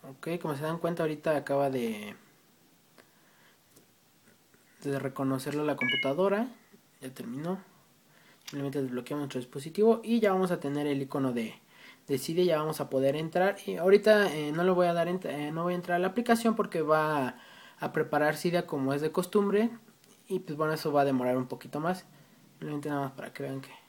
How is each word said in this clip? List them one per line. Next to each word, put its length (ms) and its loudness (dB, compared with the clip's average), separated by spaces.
Ok, 320 -8
como 140 -4
se 60 -8
dan 160 -4
cuenta, 260 -2
ahorita 320 0
acaba 340 0
de, 460 -4
de 160 -4
reconocerlo 640 -2
la 120 0
computadora. 720 0
Ya 80 -12
terminó. 500 -6
Simplemente 420 -6
desbloqueamos 400 -6
nuestro 160 -6
dispositivo 640 2
y 160 0
ya 120 4
vamos 200 2
a 80 0
tener 260 -2
el 160 0
icono 320 -2
de, 220 -4
de 120 0
Cydia, 240 0
ya 160 4
vamos 220 -2
a 100 -4
poder 240 2
entrar. 500 0
Y 120 -6
ahorita, 580 6
eh, 160 -2
no 120 0
lo 120 4
voy 100 6
a 80 4
dar 140 2
ent-, 180 -4
eh, 260 -4
no 120 -4
voy 100 0
a 40 -2
entrar 180 -2
a 40 2
la 80 2
aplicación 480 2
porque 280 -2
va 440 2
a, 100 -8
a 120 -6
preparar 460 0
Cydia 300 0
como 260 -2
es 80 -2
de 100 -2
costumbre. 600 2
Y 120 -4
pues 160 -8
bueno, 180 0
eso 180 -2
va 100 4
a 40 6
demorar 320 2
un 100 -2
poquito 320 -10
más. 260 -2
Simplemente 380 -8
nada 120 -2
más 120 -4
para 200 -14
que 80 -12
vean 200 -8
que 100 -18